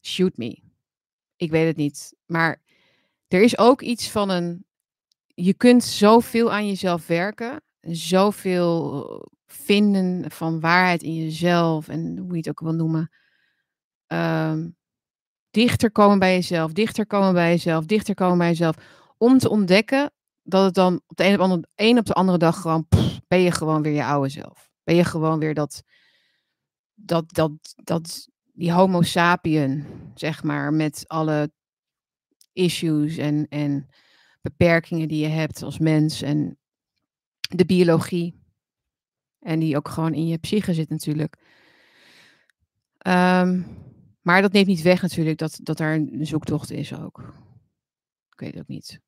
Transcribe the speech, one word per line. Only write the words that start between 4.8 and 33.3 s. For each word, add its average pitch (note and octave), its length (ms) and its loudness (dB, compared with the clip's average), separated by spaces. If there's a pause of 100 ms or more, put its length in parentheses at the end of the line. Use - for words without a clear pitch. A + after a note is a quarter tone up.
je F#3 260 -2
kunt B3 300 6
zoveel A3+ 680 2
aan G#3 160 -4
jezelf F3+ 400 -4
werken, G#3+ 540 -4 (200)
zoveel E3+ 1500 -2 (180)
vinden F#3+ 840 0
van E3 280 -6
waarheid F3 440 2
in D#3+ 120 -6
jezelf D#3+ 720 0
en E3 300 -8
hoe F#3 140 -10
je F3+ 60 -6
het D#3+ 120 -6
ook D3+ 100 -8
wil D#3+ 140 -6
noemen. D#3+ 380 -2 (960)
Ehm, E3 640 -4 (840)
dichter A3+ 400 2
komen G3+ 280 4
bij F#3 140 4
jezelf, E3+ 380 -2
dichter G#3+ 340 -2
komen G3 280 2
bij E3+ 160 2
jezelf, E3 360 0
dichter G3+ 300 -2
komen F3+ 220 2
bij E3+ 100 2
jezelf. E3 280 0 (420)
Om B3+ 200 4
te - 120 2
ontdekken G#3+ 600 2 (320)
dat F#3+ 220 2
het F#3 80 2
dan F3+ 340 2
op - 100 -20
de D#3+ 80 2
een G3 80 6
op G3 60 2
andere, F3+ 360 0
een A3+ 220 4
op A3+ 80 2
de F#3+ 80 -4
andere F3+ 240 2
dag E3 240 2
gewoon, D#3+ 260 -2
pff, - 400 2
ben F#3 120 2
je F3+ 120 2
gewoon D#3 300 -2
weer D3+ 120 -2
je C#3+ 120 -2
oude C#3 240 0
zelf. - 400 -18 (140)
Ben E3 120 2
je F3 80 6
gewoon D#3+ 360 -2
weer D#3 140 -2
dat, D3 300 -6 (1080)
dat, E3 400 -4
dat, D#3+ 180 0 (240)
dat, - 540 -8 (240)
die E3+ 180 -4
homo F3+ 300 4
sapien, D#3 840 0 (300)
zeg - 280 -8
maar, D3 300 -2
met D#3 340 -2
alle D#3 440 -2 (1000)
issues D#3+ 640 -2
en, D3 300 -2